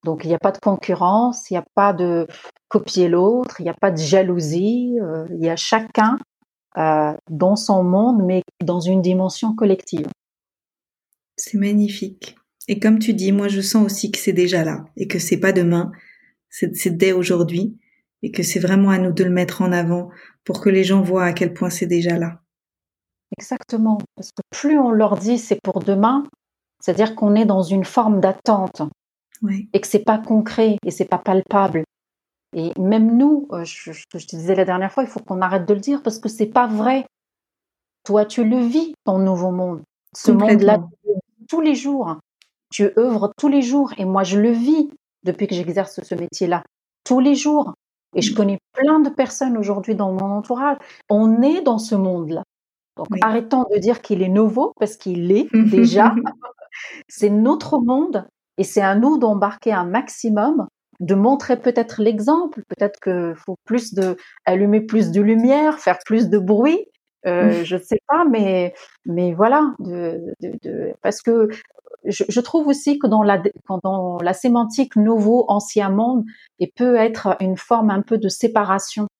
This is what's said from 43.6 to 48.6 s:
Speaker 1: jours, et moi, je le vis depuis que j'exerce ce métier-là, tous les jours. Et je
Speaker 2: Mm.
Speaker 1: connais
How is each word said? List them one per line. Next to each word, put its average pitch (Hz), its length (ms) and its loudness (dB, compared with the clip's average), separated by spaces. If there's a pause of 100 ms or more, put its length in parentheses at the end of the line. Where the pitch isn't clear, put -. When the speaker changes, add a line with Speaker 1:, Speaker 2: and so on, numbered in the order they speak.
Speaker 1:
jours, 262 340 0
et 196 80 -4
moi, 190 180 0
je 190 160 0
le 220 120 4
vis 294 400 0 (340)
depuis 180 220 -2
que 196 80 -4
j'exerce 175 480 -6
ce - 120 -10
métier-là, 175 480 -4 (420)
tous 254 160 2
les 277 140 4
jours. 294 380 0 (420)
Et 185 60 0
je 214 120 -2
Speaker 2:
Mm. 220 40 -4
Speaker 1:
connais 196 220 0 (160)